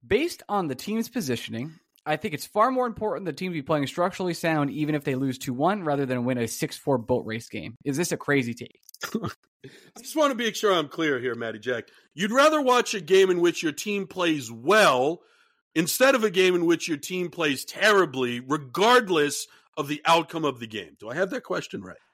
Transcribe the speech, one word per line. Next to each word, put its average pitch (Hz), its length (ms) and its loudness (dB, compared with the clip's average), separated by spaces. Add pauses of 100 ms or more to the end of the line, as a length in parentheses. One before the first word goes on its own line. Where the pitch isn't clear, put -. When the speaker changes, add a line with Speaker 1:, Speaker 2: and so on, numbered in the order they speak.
Speaker 1:
Based 269 420 0
on 196 200 -2
the 131 60 -4
team's 220 340 -4
positioning, 127 640 -6 (340)
I 151 100 0
think 156 160 -6
it's - 140 -8
far 220 240 2
more 254 160 0
important 208 400 -6
the 160 60 -4
team 185 200 -6
be 156 80 -4
playing 143 280 0
structurally 180 460 -2
sound 156 360 0
even 151 240 -2
if 143 100 -2
they 135 120 -2
lose 131 200 -2
two 131 160 -6
one, 180 320 0
rather 139 220 0
than 123 180 -2
win 127 140 -2
a 117 100 -2
six - 300 -6
four 139 180 0
boat 120 300 0
race 110 220 -8
game. - 360 -12
Is 139 120 -2
this 175 160 -2
a 151 40 -2
crazy 127 380 0
take?" - 260 -16 (220)
Speaker 2:
<laughs> - 120 -12
I - 840 -12
just - 160 -10
wanna 285 180 2
be 226 200 -2
sure 208 180 2
I'm 156 160 2
clear 151 300 -2
here, 120 160 -4
Matty 113 240 -8
Jack. 117 300 -6 (260)
You'd 196 180 -2
rather 302 300 4
watch 247 320 2
a 202 60 -4
game 185 300 6
in 180 100 2
which 170 220 2
your 156 100 0
team 202 340 -4
plays 156 440 -2
well 143 720 4 (540)
instead 247 400 4
of 220 100 2
a 214 60 2
game 185 240 4
in 175 120 2
which 170 220 2
your 151 100 -2
team 180 320 -6
plays 151 340 -2
terribly, 135 760 2
regardless 156 1040 2 (300)
of 147 120 -4
the 147 160 -8
outcome 165 400 2
of 127 160 -2
the 117 60 -10
game. 107 320 -12
Do 107 120 -14
I 123 40 -8
have 185 160 -2
that 240 120 -8
question 175 400 -8
right? 92 140 -16 (180)